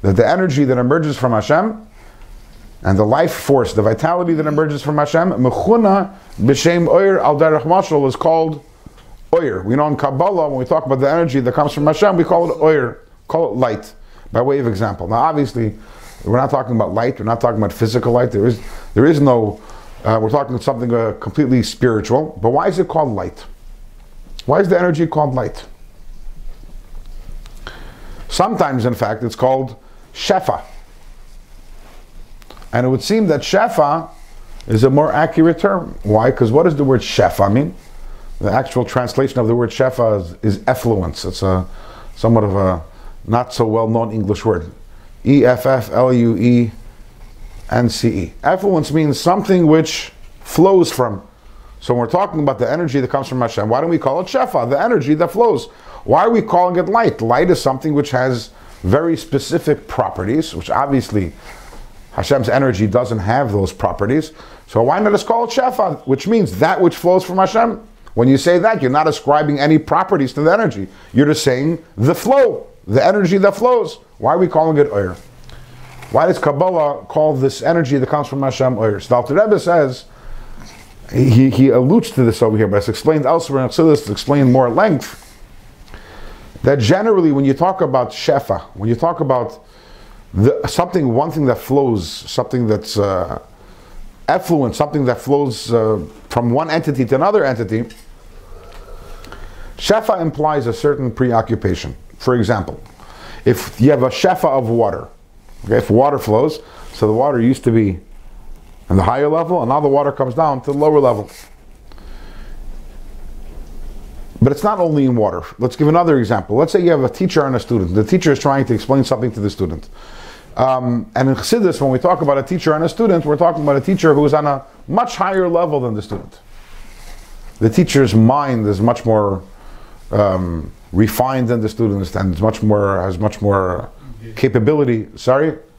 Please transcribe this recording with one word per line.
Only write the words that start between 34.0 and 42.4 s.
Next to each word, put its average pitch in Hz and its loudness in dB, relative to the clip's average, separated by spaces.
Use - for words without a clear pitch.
is 110 2
a 135 8
more 147 4
accurate 160 2
term. 190 -2
Why? 110 4
'Cause 113 2
what 147 6
does 165 2
the 143 0
word 131 4
shefa 98 2
mean? 147 0
The 98 -2
actual 127 0
translation 127 -2
of 110 0
the 117 2
word 120 0
shefa 120 0
is, 85 -10
is 104 0
effluence. 104 -2
It's 90 -6
a 92 0
somewhat 113 2